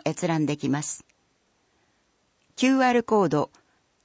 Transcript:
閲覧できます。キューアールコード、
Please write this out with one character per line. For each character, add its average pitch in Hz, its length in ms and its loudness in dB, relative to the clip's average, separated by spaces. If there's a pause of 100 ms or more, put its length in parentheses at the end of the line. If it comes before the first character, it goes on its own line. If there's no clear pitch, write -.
閲 165 220 -4
覧 156 180 0
で 147 100 -2
き - 120 -4
ま 143 140 -2
す。 - 220 -10 (1500)
キ 254 140 2
ュ 269 100 2
ー 254 80 2
ア 247 40 2
ー - 20 2
ル 240 100 2
コ 208 220 2
ー 165 40 2
ド、 147 220 -2 (540)